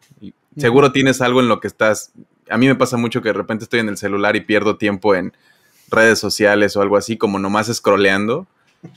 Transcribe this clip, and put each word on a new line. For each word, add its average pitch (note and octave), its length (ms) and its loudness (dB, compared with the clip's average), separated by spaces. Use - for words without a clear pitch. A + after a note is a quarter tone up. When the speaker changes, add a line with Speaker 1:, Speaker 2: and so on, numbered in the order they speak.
Speaker 1:
Y G2+ 100 -20
Speaker 2:
Ujú. - 300 -20
Speaker 1:
seguro C3+ 320 4
tienes C3 300 0
algo B2 180 2
en B2 80 2
lo G#2 120 0
que G#2 80 -8
estás, G#2+ 420 -2
a A2 80 -2
mí C3 80 2
me C3+ 80 4
pasa B2+ 240 -2
mucho A#2 240 -4
que A2 80 -2
de G2+ 40 0
repente G#2 300 -6
estoy A#2 160 -2
en A2 80 -4
el G2 80 -8
celular G2+ 400 -2
y G2+ 60 -4
pierdo G#2 340 0
tiempo G2+ 380 -2
en F#2 180 -4
redes A2 300 4
sociales G#2 580 0
o G2+ 60 0
algo G2+ 160 2
así, A2 180 -4
como G2 220 -2
nomás G2+ 300 -2
scrolleando. G#2 800 0